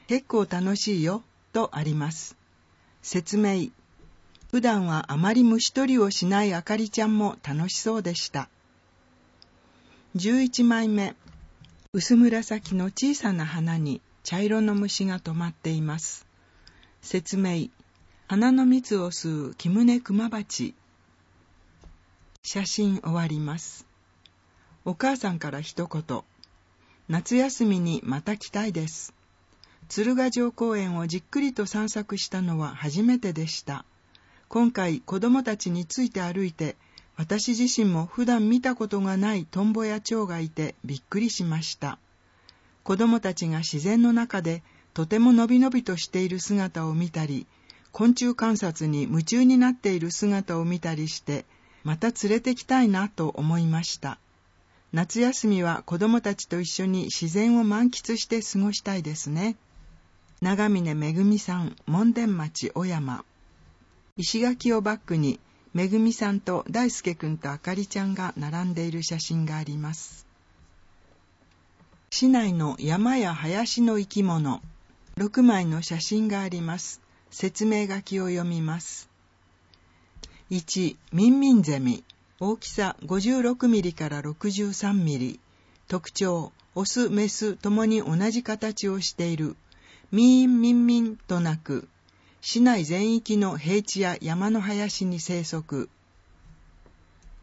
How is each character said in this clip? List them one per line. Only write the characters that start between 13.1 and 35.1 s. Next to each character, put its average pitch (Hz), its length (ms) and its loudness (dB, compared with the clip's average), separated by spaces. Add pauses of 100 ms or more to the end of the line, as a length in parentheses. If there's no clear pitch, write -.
さ 214 180 -2
な 160 140 -2
花 165 320 -2
に 147 200 -2 (220)
茶 175 200 -4
色 214 200 2
の 214 140 2
虫 202 300 -2
が 185 140 -2
止 165 140 -8
ま 170 140 -2
っ 165 60 -8
て - 180 -6
い 160 100 0
ま 156 160 -2
す。 - 300 -12 (720)
説 - 340 -6
明。 180 340 0 (580)
花 220 240 4
の 262 140 6
蜜 254 320 4
を 175 140 -4
吸 151 400 -6
う - 20 -14
キ - 160 -4
ム 220 160 4
ネ 240 140 6
ク 240 120 -6
マ 220 180 0
バ 214 140 -6
チ。 - 300 -6 (1700)
写 196 240 -6
真 196 360 0
終 165 120 -4
わ 170 140 0
り 151 120 -4
ま 151 200 -4
す。 - 260 -18 (1000)
お 180 120 -6
母 269 200 0
さ 220 160 -4
ん 170 60 -2
か 156 140 -8
ら 143 100 -8
一 170 240 -8
言。 151 380 -8 (840)
「夏 175 280 -2
休 254 300 0
み 196 140 2
に 170 240 -2
ま 135 180 -4
た 208 140 -4
来 - 140 -12
た 208 160 -4
い 214 80 -4
で 160 140 -4
す。」 - 260 -16 (760)
鶴 233 260 0
ヶ 254 160 2
城 240 200 0
公 233 240 -2
園 185 220 -2
を 170 80 -2
じ 170 120 -4
っ 180 60 -12
く - 160 -4
り 277 140 0
と 208 140 -4
散 214 220 -2
策 208 280 -6
し - 100 -6
た 190 140 -4
の 170 160 -2
は 151 160 -4
初 147 300 -2
め 247 160 4
て 202 120 -4
で 160 140 -4
し - 160 -8
た。 139 240 -10 (640)
今 233 240 2
回 175 300 -2
子 190 180 -6